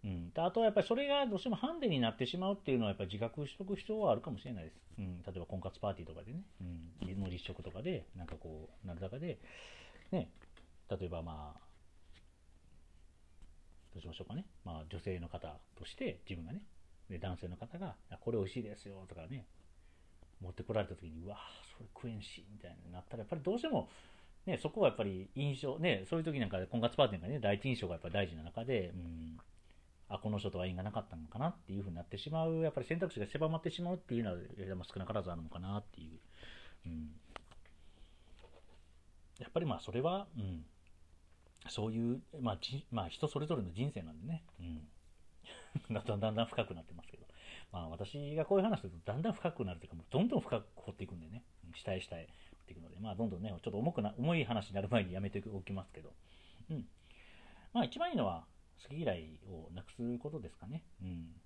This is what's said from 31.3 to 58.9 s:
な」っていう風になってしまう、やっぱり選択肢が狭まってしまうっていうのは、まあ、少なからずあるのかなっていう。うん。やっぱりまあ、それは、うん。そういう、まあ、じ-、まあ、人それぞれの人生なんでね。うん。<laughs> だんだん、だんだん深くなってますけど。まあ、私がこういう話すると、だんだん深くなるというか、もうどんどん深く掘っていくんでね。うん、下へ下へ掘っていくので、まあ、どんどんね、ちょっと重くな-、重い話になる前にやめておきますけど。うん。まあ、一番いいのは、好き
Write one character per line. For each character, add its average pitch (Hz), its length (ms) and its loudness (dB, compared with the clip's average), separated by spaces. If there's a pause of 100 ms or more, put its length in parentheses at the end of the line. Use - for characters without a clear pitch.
な」 156 100 4
っ - 80 -4
て - 160 -8
い 98 40 0
う - 20 0
風 98 120 -2
に 82 40 -4
な 85 80 -4
っ - 20 -6
て 104 120 -6
し 147 120 -4
ま 160 180 4
う、 160 140 4
や 160 80 6
っ - 40 -4
ぱ 131 80 2
り 120 60 -4
選 165 120 2
択 180 140 2
肢 - 60 -4
が 101 80 2
狭 151 200 2
ま 160 120 2
っ - 20 -6
て 170 100 2
し - 100 -4
ま 175 120 2
う - 20 2
っ - 20 -4
て - 160 -2
い 117 80 6
う - 20 4
の 101 80 2
は、 87 60 0 (380)
ま 87 80 -4
あ、 - 80 -6
少 - 80 -4
な 95 60 0
か 107 80 -2
ら 104 100 4
ず 90 80 -2
あ 85 40 -2
る 82 60 -4
の 80 80 -6
か 87 100 -6
な 95 180 0
っ 101 60 0
て - 180 -12
い 80 140 -10
う。 - 40 -14 (680)
う 85 40 -4
ん。 80 260 -4 (2250)
や 120 80 -10
っ - 40 -14
ぱ 165 80 4
り 170 60 2
ま 110 120 2
あ、 - 20 -6
そ - 120 -8
れ 117 100 2
は、 185 260 2 (100)
う 113 40 -4
ん。 87 240 -4 (1040)
そ 107 200 0
う 110 40 0
い 117 220 4
う、 - 80 -2 (180)
ま 117 140 2
あ、 95 80 -2
じ-、 139 300 -4
ま 110 120 2
あ、 85 60 -4
人 - 180 0
そ 147 120 0
れ 151 80 0
ぞ 165 80 4
れ 117 80 2
の 87 100 -2
人 123 180 2
生 95 120 -6
な 80 80 -8
ん 78 80 -12
で 98 80 -6
ね。 165 160 -2 (160)
う 87 40 -8
ん。 80 240 -6 (640)
<laughs> - 440 -4
だ 104 80 2
ん - 40 -8
だ 107 100 4
ん、 101 40 2
だ 110 120 6
ん 107 40 2
だ 113 80 6
ん - 20 6
深 - 200 2
く - 80 -6
な 85 80 -8
っ - 40 -12
て - 80 -12
ま - 100 -12
す - 80 -12
け - 60 -14
ど。 - 80 -16 (460)
ま 90 100 -2
あ、 80 80 -4
私 143 460 -2
が 156 100 4
こ 196 100 8
う 196 40 12
い - 20 8
う - 20 8
話 220 180 6
す 101 60 -6
る 85 60 -6
と、 85 100 -10
だ 104 140 0
ん 151 40 2
だ 220 80 4
ん 196 40 4
深 - 180 2
く 113 140 0
な 90 80 0
る - 60 -8
と - 60 -12
い - 20 -14
う - 20 -14
か、 - 60 -10
も 82 80 -8
う - 60 -14
ど - 120 6
ん 233 60 8
ど 240 100 6
ん - 40 6
深 110 200 2
く - 40 -12 (100)
掘 - 160 -8
っ - 40 -8
て - 80 -4
い - 40 -4
く 92 80 -8
ん 85 40 -8
で 80 80 -12
ね。 107 160 -10 (220)
う 85 60 -14
ん、 - 20 -14
下 - 200 -2
へ 92 80 0
下 - 160 -8
へ 80 100 -10
掘 - 40 -20 (300)
っ - 40 -20
て - 80 -16
い - 20 -14
く 82 60 -12
の 82 80 -14
で、 87 100 -14
ま 107 120 -4
あ、 90 40 -2
ど 113 100 2
ん 107 40 4
ど 92 80 -2
ん 85 40 -4
ね、 110 80 0
ち 95 40 -2
ょ - 40 -4
っ - 20 -8
と 101 180 0
重 139 140 4
く 131 100 0
な-、 104 160 2
重 160 180 4
い 147 100 6
話 107 240 2
に 95 60 -4
な 98 60 4
る 98 80 0
前 110 140 8
に 90 100 -2
や 95 80 0
め 98 80 2
て 101 200 -2
お 98 120 -2
き 98 120 -4
ま 95 120 0
す - 60 -20
け - 100 -12
ど。 78 120 -14 (560)
う 160 60 0
ん。 127 120 -4 (840)
ま 240 80 6
あ、 - 40 8
一 - 140 -4
番 349 120 4
い - 20 -2
い - 20 2
の 143 100 6
は、 85 220 0 (360)
好 - 60 -16
き 143 80 -4